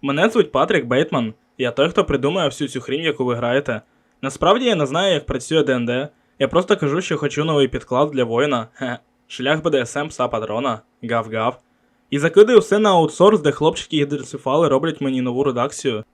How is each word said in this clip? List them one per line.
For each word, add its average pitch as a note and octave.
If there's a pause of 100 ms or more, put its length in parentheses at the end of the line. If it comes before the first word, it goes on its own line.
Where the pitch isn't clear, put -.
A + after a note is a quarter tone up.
Мене D3
звуть A3+
Патрік D3
Бейтман, B2 (240)
я B2
той, D3+
хто G3
придумує D3
всю C#3
цю B2
хрінь, C#3
яку D3+
ви B2+
граєте. A#2+ (400)
Насправді E3+
я A#3
не D3+
знаю, F3
як D3
працює C#3+
Д C3
Н B2
Д, B2+ (300)
я C3+
просто F#3
кажу, D#3
що F3
хочу D3
новий D3
підклад C3
для C3
воїна. A#2+
Хе. B2 (280)
Шлях D3+
Б E3
Д C#3+
С A#2+
М D3+
пса B2+
патрона. A2+ (220)
Гав-гав. A2+ (500)
І C#3+
закидаю G3+
все G3+
на G#3+
аутсорс, F3
де D3+
хлопчики D#3
і C#3+
дерсифали C#3+
роблять C#3+
мені C3
нову B2
редакцію. A#2+ (100)